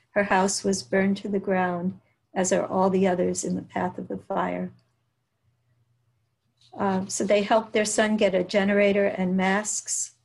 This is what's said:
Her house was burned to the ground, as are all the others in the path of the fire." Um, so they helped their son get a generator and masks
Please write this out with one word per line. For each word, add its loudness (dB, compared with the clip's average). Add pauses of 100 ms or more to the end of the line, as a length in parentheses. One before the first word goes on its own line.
(120)
Her 0
house 2
was -2
burned 0
to -10
the -2
ground, -2 (360)
as 0
are 0
all 2
the 2
others 0
in -2
the -6
path -6
of -10
the -8
fire." -4 (2000)
Um, -2
so -4
they 4
helped 0
their 2
son 0
get 2
a 2
generator 2
and 0
masks -2 (140)